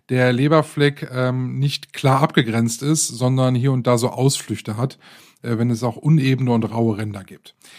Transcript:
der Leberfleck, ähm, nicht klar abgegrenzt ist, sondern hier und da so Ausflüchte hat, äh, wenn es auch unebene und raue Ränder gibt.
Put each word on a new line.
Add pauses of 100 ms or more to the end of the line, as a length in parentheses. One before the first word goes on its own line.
(100)
der
Leberfleck,
ähm,
nicht
klar
abgegrenzt
ist,
sondern
hier
und
da
so
Ausflüchte
hat, (440)
äh,
wenn
es
auch
unebene
und
raue
Ränder
gibt. (240)